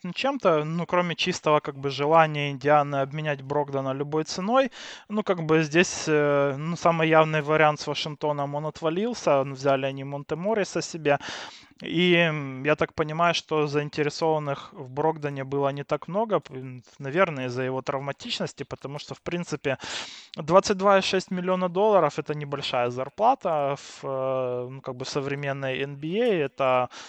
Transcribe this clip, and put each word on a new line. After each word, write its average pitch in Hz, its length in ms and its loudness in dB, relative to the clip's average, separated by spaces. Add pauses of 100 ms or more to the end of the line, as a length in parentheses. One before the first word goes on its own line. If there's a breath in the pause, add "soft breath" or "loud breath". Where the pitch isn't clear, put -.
ну, 175 100 -8
чем-то, 208 500 2
ну, 165 220 -4
кроме 175 300 0
чистого, 156 440 2
как 143 180 -10
бы, 139 120 -4
желания 147 640 2
Индианы 143 500 2
обменять 143 400 -4
Брогдона 135 520 -2
любой 147 300 -2
ценой. 233 480 0 (380 loud breath)
Ну, 208 140 -2
как 180 180 0
бы, 160 220 4
здесь, 160 440 2
э, 143 500 2
ну, 160 200 -6
самый 165 320 2
явный 156 320 6
вариант 151 400 4
с - 60 -8
Вашингтоном, 147 680 -4
он 151 100 -6
отвалился, 165 760 0
он, 139 120 -4
взяли 135 320 2
они 135 200 -6
Монте 143 300 -6
Морриса 185 460 0
себе. 147 380 0 (640 loud breath)
И, 180 300 4
м, 151 520 0
я 151 100 4
так - 180 -2
понимаю, 160 400 2
что 151 340 0
заинтересованных 147 1080 -2
в 143 160 -14
Брогдоне 143 540 -2
было 139 280 0
не 143 120 -6
так - 260 -4
много, 202 300 0
п-, - 140 -18
м, 127 300 -14 (160)
наверное, 143 460 0
из-за 127 180 -4
его 131 180 -4
травматичности, 143 840 -6
потому 143 360 -12
что, - 140 -12
в - 80 -20
принципе, 160 560 -4 (600 loud breath)
двадцать 185 400 4
два 196 200 6
и 190 40 4
шесть - 300 0
миллиона 185 380 0
долларов — 185 500 4
это 151 160 -4
небольшая 139 540 -2
зарплата 143 840 0
в, - 320 -14
э, 131 640 -2
ну, 131 120 -14
как 131 140 -8
бы, 131 100 -8
современной 139 760 -4
Н 139 140 -6
Б 147 120 -8
А. 190 400 0
Это 127 420 2 (200 loud breath)